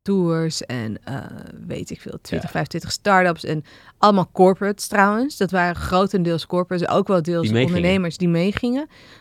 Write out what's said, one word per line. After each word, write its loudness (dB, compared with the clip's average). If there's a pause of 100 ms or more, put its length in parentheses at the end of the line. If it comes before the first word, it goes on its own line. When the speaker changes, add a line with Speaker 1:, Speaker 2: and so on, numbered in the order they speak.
Speaker 1:
tours 0
en, -6
eh, -8 (520)
weet -10
ik -12
veel, -14
twintig, -8
Speaker 2:
Ja. -10
Speaker 1:
vijfentwintig -6
start-ups 2
en -4 (340)
allemaal 4
corporates 2
trouwens. 2
Dat -2
waren 0
grotendeels 0
corporates, -2
ook 2
wel 2
deels 0
Speaker 2:
Die 0
meegingen. 2
Speaker 1:
ondernemers 0
die 0
meegingen. 0 (360)